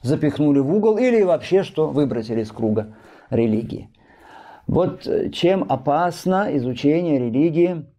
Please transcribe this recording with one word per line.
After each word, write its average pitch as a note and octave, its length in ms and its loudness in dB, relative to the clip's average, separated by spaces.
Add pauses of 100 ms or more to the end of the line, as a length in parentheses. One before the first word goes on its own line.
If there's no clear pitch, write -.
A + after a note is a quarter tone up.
запихнули D3 580 2
в C#3 140 0
угол G#3+ 240 2
или A#3+ 240 2
вообще F3+ 420 2
что D#3 260 -2
выбросили A#2+ 520 -2
из A2 100 -8
круга G#2+ 440 -2 (340)
религии. A2 600 -2 (800)
Вот, F3+ 400 -2
э, - 220 -2
чем C#4+ 400 0
опасно E3+ 800 0 (100)
изучение C#3+ 640 0
религии D#3 680 0 (140)